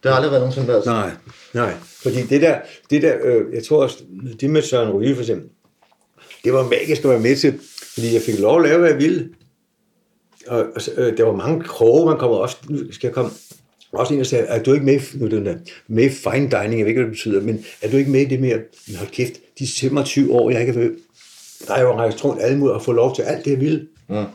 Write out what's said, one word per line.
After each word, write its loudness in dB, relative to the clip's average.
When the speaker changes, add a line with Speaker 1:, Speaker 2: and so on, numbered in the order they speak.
Speaker 1:
Det 2
har 4
aldrig 2
været 4
nogen -2
sådan -2
der. 2
Speaker 2:
Nej, 0
nej. -2
Fordi -2
det 2
der, 4
det 2
der, 4
øh, 4
jeg -6
tror 2
også, -2
det -2
med 2
Søren 0
Ryge 0
for -6
eksempel, -6
det 2
var 2
magisk -2
at 4
være 4
med 4
til, 0
fordi -2
jeg 4
fik -2
lov 4
at 4
lave, 4
hvad 4
jeg 2
ville. 0
Og, -2
og -8
så, -6
øh, 0
der 4
var 2
mange -4
kroge, 4
man 2
kommer 0
også, -4
nu -8
skal -6
jeg -8
komme, -2
også -2
en, 0
der 0
sagde, 0
"Er -2
du 2
ikke 2
med 6
i," -6
nu -2
den -2
der, -2
"med 2
i 4
fine -2
dining?" -2
Jeg 0
ved 2
ikke, 0
hvad 2
det -6
betyder, -2
men -4
"Er -4
du 0
ikke 2
med 4
i 4
det -2
mere?" 0
Men -12
hold -10
kæft, -6
de -6
femogtyve 0
år, 4
jeg 0
ikke -2
har -2
været, 0
der -2
er 2
jo 4
rejst -4
rundt -2
alle 0
mulige 2
og -6
fået -2
lov 2
til -4
alt -4
det, -2
jeg 0
ville. -2
Speaker 1:
Mm. -6